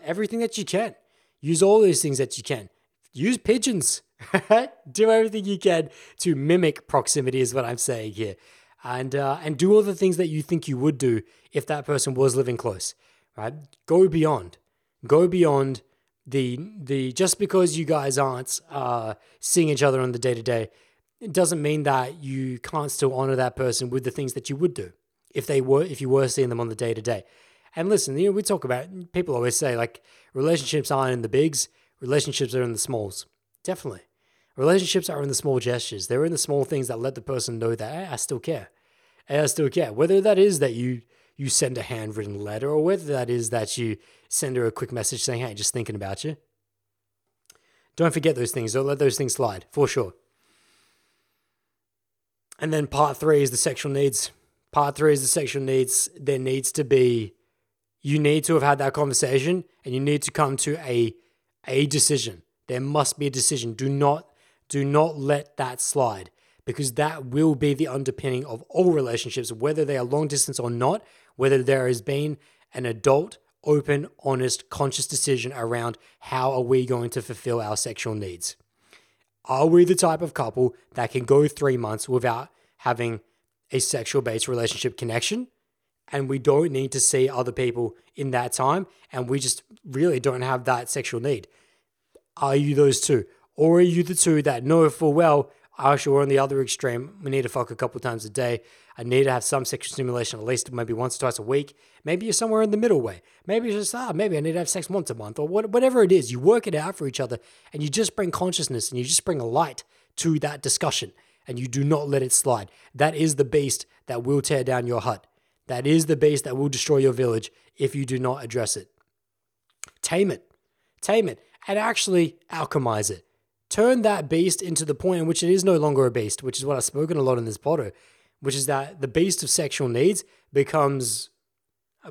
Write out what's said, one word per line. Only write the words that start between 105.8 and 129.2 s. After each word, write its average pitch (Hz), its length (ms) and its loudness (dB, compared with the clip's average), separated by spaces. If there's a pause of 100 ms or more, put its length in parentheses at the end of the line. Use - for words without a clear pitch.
it 180 80 6
is. 139 220 6
You 123 80 -6
work 220 260 6
it 175 80 -2
out 160 220 -4
for 147 100 -6
each 131 140 -6
other, 120 180 -4 (320)
and 151 120 -8
you 147 80 -4
just 202 260 -2
bring 185 140 -2
consciousness, 170 580 -2
and 123 100 -4
you 123 60 -2
just - 220 0
bring 160 140 0
a 117 40 -4
light 131 400 -2 (320)
to 160 220 2
that 147 240 -4
discussion, - 500 -2 (340)
and 123 120 -8
you 127 100 -6
do 139 160 -2
not 147 240 0
let 139 140 2
it 127 100 -2
slide. 113 380 0 (240)
That 151 200 2
is 151 220 2
the 139 80 2
beast 139 400 0 (220)
that 120 160 -6
will 135 180 2
tear 135 240 0
down 127 220 0
your 117 160 -2
hut. 110 240 -4 (400)
That 127 200 -6
is 156 200 4
the 156 100 2
beast 147 280 4
that 131 120 -4
will 143 140 0
destroy 135 260 2
your 135 160 6
village 117 400 0 (240)
if 135 180 -2
you 139 120 -4
do 127 120 -2
not 131 240 -2
address 113 320 -4
it. 95 160 -10 (1080)
Tame 185 300 2
it. - 200 -8 (520)
Tame 208 260 2
it. 113 100 -8 (300)
And 196 100 -2
actually 196 600 2 (120)
alchemize 120 600 -2
it. 90 160 -10 (420)
Turn 240 340 4
that 196 260 0
beast 170 340 2
into 165 220 -4
the 147 120 -2
point 180 240 0
in 160 80 0
which 170 160 0
it 170 40 2
is 185 140 4
no 185 140 4
longer 147 280 4
a 123 60 4
beast, 113 320 -4
which 131 160 -6
is 131 80 -8
what 143 100 0
I've 123 60 -2
spoken 156 340 -2
a 143 60 0
lot 127 160 2
in 117 60 -4
this 107 120 -6
pod, 139 360 -2 (480)
which 139 160 -4
is 135 100 -2
that 139 340 -4
the 135 60 -2
beast 165 380 0